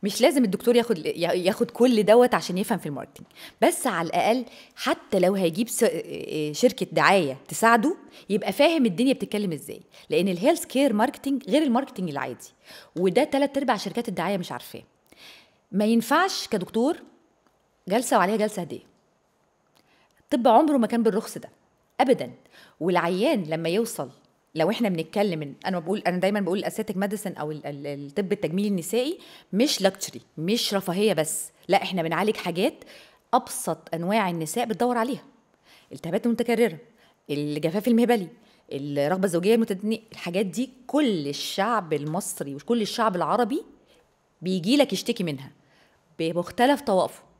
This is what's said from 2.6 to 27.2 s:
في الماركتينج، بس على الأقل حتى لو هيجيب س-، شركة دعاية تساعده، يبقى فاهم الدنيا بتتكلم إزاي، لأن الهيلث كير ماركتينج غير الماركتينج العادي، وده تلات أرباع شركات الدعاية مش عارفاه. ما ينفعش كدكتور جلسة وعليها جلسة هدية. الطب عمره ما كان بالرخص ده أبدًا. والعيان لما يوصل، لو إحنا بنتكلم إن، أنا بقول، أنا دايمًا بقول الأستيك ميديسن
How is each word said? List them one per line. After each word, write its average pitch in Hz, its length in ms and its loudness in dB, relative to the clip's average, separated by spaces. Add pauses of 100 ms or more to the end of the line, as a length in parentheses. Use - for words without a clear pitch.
في - 60 -14
الماركتينج، - 420 -12 (340)
بس 294 260 2
على 170 200 -2
الأقل 233 380 0 (300)
حتى - 440 -2
لو 180 140 4
هيجيب 190 360 0
س-، 156 920 -4
شركة - 320 2
دعاية 156 460 4 (100)
تساعده، 233 500 2 (320)
يبقى - 240 -2
فاهم 311 320 4
الدنيا 233 280 2
بتتكلم 202 380 -4
إزاي، 135 300 -12 (280)
لأن 175 180 2
الهيلث 196 380 2
كير 269 280 2
ماركتينج 254 560 0
غير 285 140 4
الماركتينج 240 460 -2
العادي، 131 380 -8 (480)
وده 185 280 2
تلات 277 340 0
أرباع 254 200 0
شركات 202 300 -6
الدعاية 185 300 -4
مش 175 140 -8
عارفاه. - 320 -12 (880)
ما 208 140 2
ينفعش 269 600 2
كدكتور 226 500 -2 (920)
جلسة 240 300 2
وعليها 202 200 2
جلسة 214 240 -2
هدية. 143 220 -10 (1400)
الطب 247 260 0
عمره 277 300 6
ما 226 100 4
كان 233 160 0
بالرخص 220 340 0
ده - 120 -16 (520)
أبدًا. 170 300 2 (480)
والعيان 185 640 0
لما 160 260 -4
يوصل، 180 400 -4 (460)
لو 160 140 2
إحنا 220 200 0
بنتكلم 170 520 -2
إن، 143 120 -10 (120)
أنا 185 140 -2
بقول، 180 280 -4
أنا 180 100 0
دايمًا 196 220 0
بقول 190 200 -2
الأستيك 196 380 -6
ميديسن 196 360 -4